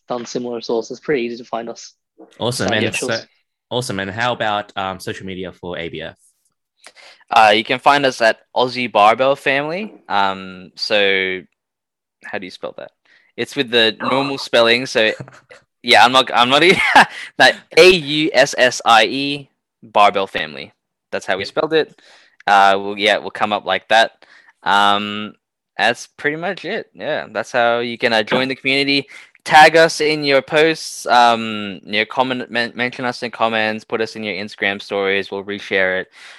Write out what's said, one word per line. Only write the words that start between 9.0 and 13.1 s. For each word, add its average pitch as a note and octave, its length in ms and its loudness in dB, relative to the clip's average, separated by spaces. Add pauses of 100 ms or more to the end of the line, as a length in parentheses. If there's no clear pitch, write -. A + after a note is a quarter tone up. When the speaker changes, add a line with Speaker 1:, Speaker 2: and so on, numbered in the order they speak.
Speaker 3:
Family. D3+ 580 -4 (140)
Um, F#2+ 680 -6
so F#2+ 680 -2 (840)
how - 140 -12
do G2 60 -12
you F2+ 60 -16
spell - 260 -14
that? - 140 -18 (460)